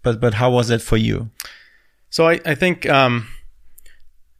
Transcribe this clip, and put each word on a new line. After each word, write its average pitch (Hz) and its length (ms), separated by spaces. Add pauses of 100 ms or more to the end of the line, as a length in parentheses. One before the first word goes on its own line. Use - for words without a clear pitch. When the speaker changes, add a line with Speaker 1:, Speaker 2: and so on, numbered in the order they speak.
Speaker 1:
but, 113 180
but 117 140
how 123 180
was 120 160
that 117 120
for - 160
you? 110 340 (800)
Speaker 2:
So - 200
I, 170 180
I 156 80
think, 180 340
um, 123 380 (1120)